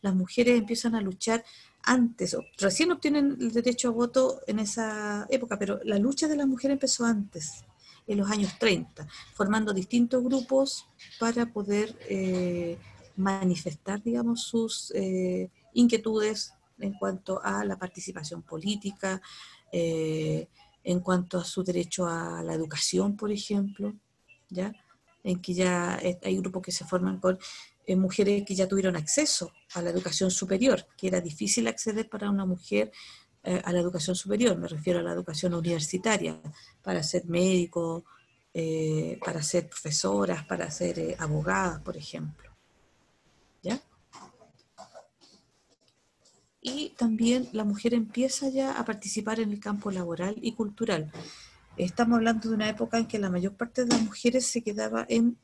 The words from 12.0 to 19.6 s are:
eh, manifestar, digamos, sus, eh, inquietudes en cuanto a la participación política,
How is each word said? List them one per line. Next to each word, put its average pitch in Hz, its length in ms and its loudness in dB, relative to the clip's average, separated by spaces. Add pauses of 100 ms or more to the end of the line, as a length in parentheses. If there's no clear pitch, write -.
eh, 180 680 0 (400)
manifestar, 190 840 0
digamos, 233 380 0
sus, - 540 -4
eh, 185 540 0 (240)
inquietudes 220 800 4 (260)
en 196 140 -4
cuanto 190 500 -4
a 202 200 0
la 196 140 -2
participación 180 640 -10
política, 196 800 -4 (500)